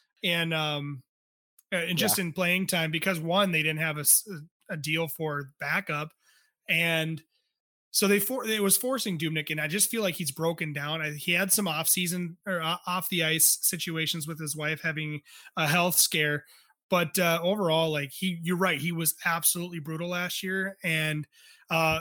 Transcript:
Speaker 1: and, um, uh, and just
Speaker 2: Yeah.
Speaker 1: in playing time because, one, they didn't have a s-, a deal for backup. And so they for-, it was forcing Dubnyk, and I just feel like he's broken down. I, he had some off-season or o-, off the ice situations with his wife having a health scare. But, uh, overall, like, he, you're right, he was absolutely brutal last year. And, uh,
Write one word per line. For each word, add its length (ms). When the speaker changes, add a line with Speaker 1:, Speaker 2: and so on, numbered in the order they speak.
Speaker 1:
and, 300
um, 500
uh, 60
and 200
just 200
Speaker 2:
Yeah. 80
Speaker 1:
in 80
playing 340
time 240
because, 280
one, 320
they 120
didn't 160
have 180
a 40
s-, 260
a 60
deal 320
for 520
backup. 500
And 540
so 160
they 120
for-, 260
it 160
was 140
forcing 420
Dubnyk, 320
and 120
I 60
just 220
feel 120
like 140
he's 160
broken 420
down. 280
I, 100
he 200
had 220
some 140
off-season 760
or 160
o-, 240
off 240
the 140
ice 380
situations 680
with 140
his 140
wife 260
having 400
a 120
health 280
scare. 480
But, 300
uh, 240
overall, 480
like, 200
he, 300
you're 160
right, 240
he 100
was 220
absolutely 560
brutal 300
last 320
year. 420
And, 440
uh, 320